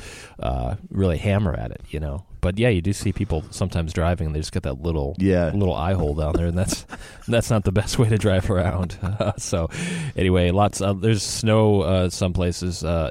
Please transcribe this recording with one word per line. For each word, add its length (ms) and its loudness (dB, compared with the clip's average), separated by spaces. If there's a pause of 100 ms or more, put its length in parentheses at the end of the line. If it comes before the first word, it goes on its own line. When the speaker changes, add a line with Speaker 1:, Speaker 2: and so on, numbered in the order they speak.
(400)
Speaker 1:
uh, 340 -4 (160)
really 280 2
hammer 360 0
at 160 -6
it, 100 -14 (100)
you 100 -6
know. 240 -6 (160)
But 180 0
yeah, 100 4
you 140 2
do 100 0
see 200 -2
people 380 -2
sometimes 420 -4
driving, 340 0
and 100 -2
they 40 -2
just 120 -8
get 120 -4
that 180 -6
little, 360 -2
Speaker 2:
Yeah. 360 4
Speaker 1:
little 200 2
eye 200 0
hole 200 0
down 200 -2
there, 120 2
and 120 0
that's, 260 -2 (220)
<laughs> 220 -20
that's 220 2
not 140 4
the 80 2
best 280 0
way 80 6
to 100 4
drive 320 2
around. 520 0
<laughs> 60 -4 (300)
So, 300 -2 (480)
anyway, 340 4
lots 300 2
of, 200 0
there's 220 2
snow, 600 4
uh, 280 2
some 220 -2
places. 520 -2
Uh, 260 0